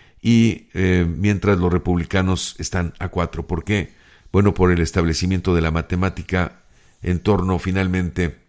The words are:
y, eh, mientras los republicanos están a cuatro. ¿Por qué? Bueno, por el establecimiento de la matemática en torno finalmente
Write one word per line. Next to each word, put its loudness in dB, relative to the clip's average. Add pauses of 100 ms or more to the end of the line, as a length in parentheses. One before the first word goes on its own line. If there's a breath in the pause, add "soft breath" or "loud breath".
(220 soft breath)
y, 2
eh, 2
mientras 0
los 2
republicanos -2
están -4
a -6
cuatro. -6
¿Por -6
qué? -4 (380 soft breath)
Bueno, 4
por 4
el 2
establecimiento 0
de 2
la 0
matemática -4 (380 soft breath)
en -2
torno 0
finalmente -2